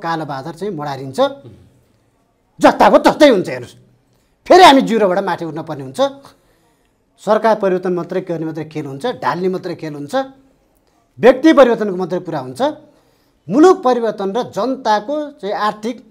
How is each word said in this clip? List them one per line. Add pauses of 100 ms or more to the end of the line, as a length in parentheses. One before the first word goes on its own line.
कालो
बादर
चाहिँ
मडारिन्छ। (1400)
जस्ताको
तस्तै
हुन्छ।
हेर्नुहोस्, (720)
फेरि
हामी
जिरोबाट
माथि
उठ्न
पर्ने
हुन्छ। (1200)
सरकार
परिवर्तन
मात्रै
गर्ने
मात्रै
खेल
हुन्छ,
ढाल्ने
मात्रै
खेल
हुन्छ, (1040)
व्यक्ति
परिवर्तनको
मात्रै
कुरा
हुन्छ। (880)
मुलुक
परिवर्तन
र (100)
जनताको (280)
चाहिँ
आर्थिक, (140)